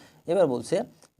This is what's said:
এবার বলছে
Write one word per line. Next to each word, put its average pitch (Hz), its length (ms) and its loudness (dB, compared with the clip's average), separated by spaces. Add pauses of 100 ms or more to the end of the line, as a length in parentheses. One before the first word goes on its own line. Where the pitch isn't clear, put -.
(260)
এবার 175 220 2
বলছে 131 360 -2 (360)